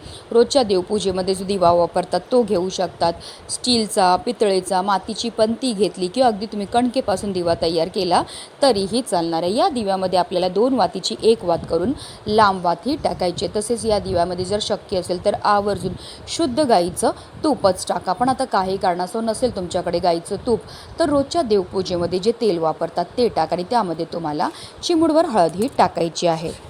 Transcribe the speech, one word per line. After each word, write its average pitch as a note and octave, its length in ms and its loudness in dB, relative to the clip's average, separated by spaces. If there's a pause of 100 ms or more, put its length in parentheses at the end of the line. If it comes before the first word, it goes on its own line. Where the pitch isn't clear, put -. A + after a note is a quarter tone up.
(320)
रोजच्या A#3+ 320 4
देवपूजेमध्ये F#3+ 720 0
जो F#3+ 100 -6
दिवा F3+ 260 4
वापरतात F3 480 0 (120)
तो B3 120 6
घेऊ F#3 260 0
शकतात. E3+ 440 -2 (360)
स्टीलचा, G#3 680 2
पितळेचा, F#3+ 640 0
मातीची G3 480 -2
पंती A3+ 440 0
घेतली F#3 340 0
किंवा B3 200 2
अगदी G#3+ 180 0
तुम्ही G3+ 280 -6
कणकेपासून A3+ 580 0
दिवा E3+ 300 0
तयार E3+ 260 0
केला F3+ 340 2 (400)
तरीही G#3 400 2
चालणार E3 420 -2
आहे. F3+ 100 0
या E4 160 2
दिव्यामध्ये F#3+ 500 0
आपल्याला F3 280 0
दोन G#3+ 260 2
वातीची F#3+ 500 0
एक A3 220 4
वात E3 240 0
करून F3 240 0 (340)
लांब G3+ 380 4
वात E3+ 100 2 (100)
ही C#4 100 0
टाकायची. F3+ 600 -2
तसेच G#3+ 300 -2
या G#3 140 2
दिव्यामध्ये F3+ 460 -2
जर G#3 160 -2
शक्य G3 360 -4
असेल F3 280 -4
तर G3+ 180 4
आवर्जून G3+ 500 0 (340)
शुद्ध D4 320 -2
गाईचं A3+ 520 2 (320)
तूपच G3 440 2
टाका. F#3 260 -2
पण B3 160 0
आता C4 160 0
काही F#3+ 320 0
कारणास्तव F#3 440 -2
नसेल A3+ 340 -2
तुमच्याकडे F3 440 -2
गाईचं E3+ 360 0
तूप A3+ 240 0 (400)
तर E4 100 2
रोजच्या C#4+ 320 2
देवपूजेमध्ये F#3 800 0
जे G#3 120 2
तेल G#3 260 0
वापरतात D#3+ 480 -2 (120)
ते A#3+ 100 2
टाका E3 280 0
आणि F3 140 -4
त्यामध्ये F3 440 0
तुम्हाला E3 360 -4 (340)
चिमूटभर E4 300 2
हळद A3 420 2
ही G#3 120 0 (100)
टाकायची E3+ 500 0
आहे. D#3+ 240 -2 (180)